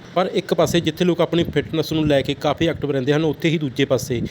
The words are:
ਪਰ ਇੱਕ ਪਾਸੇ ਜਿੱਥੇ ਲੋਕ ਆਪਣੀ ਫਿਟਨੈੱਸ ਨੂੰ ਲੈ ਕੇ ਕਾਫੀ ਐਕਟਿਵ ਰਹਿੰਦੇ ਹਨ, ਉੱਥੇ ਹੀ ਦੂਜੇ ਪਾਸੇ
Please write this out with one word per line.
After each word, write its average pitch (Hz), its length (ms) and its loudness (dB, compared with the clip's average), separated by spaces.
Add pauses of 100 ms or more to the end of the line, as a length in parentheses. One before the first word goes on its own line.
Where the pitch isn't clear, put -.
(140)
ਪਰ 185 200 0
ਇੱਕ 190 200 -2
ਪਾਸੇ 170 260 2
ਜਿੱਥੇ 165 260 -2
ਲੋਕ 175 160 2
ਆਪਣੀ 170 220 2
ਫਿਟਨੈੱਸ 151 500 -2
ਨੂੰ 156 140 0
ਲੈ 139 140 4
ਕੇ 139 120 -2
ਕਾਫੀ 151 340 0
ਐਕਟਿਵ 147 240 -2
ਰਹਿੰਦੇ 135 220 0
ਹਨ, 156 120 2
ਉੱਥੇ 156 240 0
ਹੀ 160 80 0
ਦੂਜੇ 135 280 0
ਪਾਸੇ 123 460 0